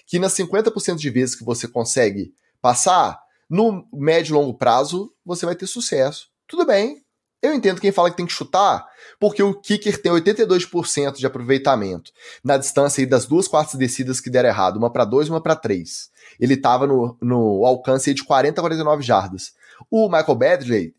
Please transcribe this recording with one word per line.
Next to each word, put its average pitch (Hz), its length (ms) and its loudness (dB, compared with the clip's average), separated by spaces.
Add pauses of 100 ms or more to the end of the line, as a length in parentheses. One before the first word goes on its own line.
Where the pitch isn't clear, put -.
que 175 140 -4
nas 185 140 0
cinquenta 196 360 -2
por 220 100 -4
cento 175 200 -4
de 147 100 -6
vezes 123 260 -2
que - 80 -18
você 117 240 -6
consegue 110 640 -2 (280)
passar, 123 600 0 (280)
no 196 440 0
médio 156 400 0
e - 0 -
longo 147 200 0
prazo, 147 600 0 (120)
você 175 200 -8
vai 170 100 -2
ter 180 120 -12
sucesso. 147 600 -2 (200)
Tudo 339 180 -2
bem. 226 360 0 (400)
Eu 302 120 2
entendo 190 260 0
quem 196 120 2
fala 175 180 2
que 170 80 -6
tem 175 80 -4
que - 80 -8
chutar, 170 520 0 (340)
porque 208 240 2
o 202 100 2
kicker 208 480 -4
tem 175 100 0
oitenta 185 300 2
e 220 40 4
dois 180 200 2
por 170 220 -6
cento 139 320 -4
de 127 60 -2
aproveitamento 123 880 -2 (320)
na 139 140 2
distância 139 440 0
aí 131 40 2
das 123 200 2
duas 170 220 0
quartas 151 280 0
descidas 127 440 -4
que - 100 -10
deram 123 200 4
errado, 98 280 0
uma 117 140 0
pra 123 140 2
dois, 143 240 0
uma 160 100 -2
pra 160 160 0
três. - 540 -6 (300)
Ele 131 180 2
tava 135 300 2
no, 120 340 0
no 113 420 2
alcance 127 460 2
aí 135 60 0
de 135 80 -8
quarenta, 147 360 2
quarenta 165 220 -2
e - 20 -4
nove 151 200 0
jardas. 98 500 0 (360)
O 220 200 2
Michael 156 260 2
Badgley, 120 640 0